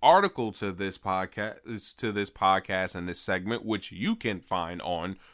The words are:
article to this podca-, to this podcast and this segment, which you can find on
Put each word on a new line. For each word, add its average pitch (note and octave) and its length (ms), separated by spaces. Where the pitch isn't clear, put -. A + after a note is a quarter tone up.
article D#3 500
to G2+ 220
this F#2+ 240
podca-, G2+ 1000
to A2+ 140
this G2+ 180
podcast F#2+ 680
and F2 120
this F2 120
segment, G2 440
which G#2+ 280
you D#3 240
can G#2 260
find F2 400
on F2+ 340